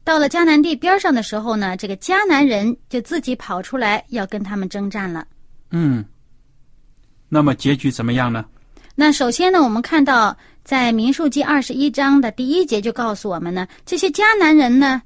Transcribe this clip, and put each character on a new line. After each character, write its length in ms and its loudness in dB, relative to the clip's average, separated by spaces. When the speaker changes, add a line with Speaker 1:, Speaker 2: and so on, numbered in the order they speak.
Speaker 1:
到 140 2
了 100 2
迦 160 0
南 180 6
地 140 -2
边 160 0
儿 60 4
上 160 0
的 80 0
时 160 -8
候 180 -4
呢， 200 -4
这 100 -10
个 120 -8
迦 300 0
南 180 4
人 280 0
就 120 -4
自 180 -6
己 180 -6
跑 260 -8
出 140 -10
来 320 -2
要 180 -6
跟 160 -8
他 140 -8
们 120 -4
征 220 -8
战 200 -8
了。 160 -10
Speaker 2:
嗯。 320 0
那 140 2
么 120 2
结 220 0
局 140 -2
怎 140 -4
么 100 -2
样 180 0
呢？ 140 -8
Speaker 1:
那 180 4
首 180 0
先 220 0
呢， 100 4
我 60 4
们 140 -2
看 200 2
到 320 2
在 280 0
民 200 2
数 160 -2
记 140 0
二 180 0
十 140 -6
一 160 0
章 280 2
的 120 2
第 180 -6
一 160 2
节 160 -2
就 100 -4
告 240 -4
诉 140 -8
我 100 -4
们 140 -6
呢， 160 -6
这 140 -4
些 100 0
迦 140 -4
南 180 6
人 220 4
呢， 280 2